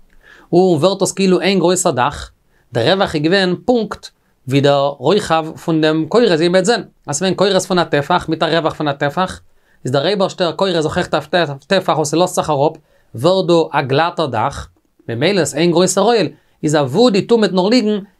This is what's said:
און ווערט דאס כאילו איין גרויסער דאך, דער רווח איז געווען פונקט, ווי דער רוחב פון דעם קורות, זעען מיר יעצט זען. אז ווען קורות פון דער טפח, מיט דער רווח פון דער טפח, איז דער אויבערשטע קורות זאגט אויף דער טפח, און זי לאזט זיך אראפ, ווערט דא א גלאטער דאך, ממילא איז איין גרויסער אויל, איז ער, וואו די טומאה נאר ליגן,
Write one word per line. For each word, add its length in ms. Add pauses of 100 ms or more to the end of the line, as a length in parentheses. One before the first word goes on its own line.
(540)
און 260
ווערט 200
דאס 120
כאילו 300
איין 180
גרויסער 320
דאך, 400 (420)
דער 200
רווח 220
איז 80
געווען 320 (100)
פונקט, 420 (400)
ווי 140
דער 360
רוחב 480 (200)
פון 160
דעם 240
קורות, 220
זעען 240
מיר 40
יעצט 120
זען. 160 (240)
אז 140
ווען 120
קורות 280
פון 160
דער 80
טפח, 440
מיט 100
דער 180
רווח 160
פון 120
דער 100
טפח, 460 (440)
איז 60
דער 140
אויבערשטע 460
קורות 320
זאגט 300
אויף 180
דער 140 (220)
טפח, 280
און 100
זי 120
לאזט 180
זיך 140
אראפ, 240 (420)
ווערט 320
דא 300
א 40
גלאטער 440
דאך, 440 (400)
ממילא 300
איז 160
איין 160
גרויסער 320
אויל, 240 (360)
איז 120
ער, 100
וואו 240
די 120
טומאה 300
נאר 180
ליגן, 300 (200)